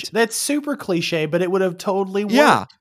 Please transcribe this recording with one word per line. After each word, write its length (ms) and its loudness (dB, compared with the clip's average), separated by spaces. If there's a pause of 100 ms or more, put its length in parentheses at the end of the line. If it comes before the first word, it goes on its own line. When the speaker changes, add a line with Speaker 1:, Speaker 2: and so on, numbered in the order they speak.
Speaker 1:
cliche. 120 -14
That's 240 0
super 400 -2
cliche, 480 -2
but 160 0
it 100 0
would 100 2
have 160 0
totally 460 -2
worked. 120 0
Speaker 2:
Yeah. 300 6 (160)